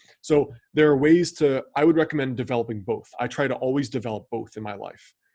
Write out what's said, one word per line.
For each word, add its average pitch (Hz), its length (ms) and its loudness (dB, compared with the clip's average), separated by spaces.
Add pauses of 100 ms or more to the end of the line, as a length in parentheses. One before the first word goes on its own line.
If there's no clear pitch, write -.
(220)
So 147 320 0 (200)
there 151 160 6
are 143 80 4
ways 160 360 4
to, 135 300 0 (120)
I 143 80 0
would 160 140 4
recommend 143 400 -2
developing 117 440 -4
both. 110 280 -6 (100)
I 123 80 -2
try 139 200 -2
to 123 80 -2
always 131 340 -2
develop 110 420 -8
both 113 240 -10
in 110 80 -12
my 104 120 -10
life. - 380 -18 (220)